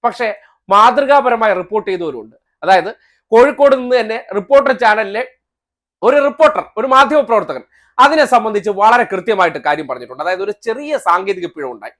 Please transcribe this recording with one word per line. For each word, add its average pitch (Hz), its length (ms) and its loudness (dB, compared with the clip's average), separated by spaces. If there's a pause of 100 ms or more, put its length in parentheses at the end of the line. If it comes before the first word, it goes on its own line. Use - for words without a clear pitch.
പക്ഷേ 226 360 -6 (300)
മാതൃകാപരമായി 233 840 2
റിപ്പോർട്ട് 196 360 -6
ചെയ്തവരുണ്ട്. 135 460 -8 (260)
അതായത് 180 320 2 (380)
കോഴിക്കോട് 277 440 4
നിന്ന് 247 240 -2
തന്നെ 220 240 -8 (100)
റിപ്പോർട്ടർ 277 380 2
ചാനലിലെ 220 560 -2 (760)
ഒരു 254 220 2
റിപ്പോർട്ടർ, 294 400 0 (120)
ഒരു 226 100 -4
മാധ്യമ 269 340 2
പ്രവർത്തകൻ 202 420 -2 (360)
അതിനെ 285 260 4
സംബന്ധിച്ച് 214 460 0
വളരെ 220 420 2
കൃത്യമായിട്ട് 185 460 -2
കാര്യം 151 280 -4
പറഞ്ഞിട്ടുണ്ട്. 127 360 -10
അതായത് 185 200 -4
ഒരു 202 200 -6
ചെറിയ 285 360 -6
സാങ്കേതിക 180 480 -2
പിഴവുണ്ടായി 120 540 -12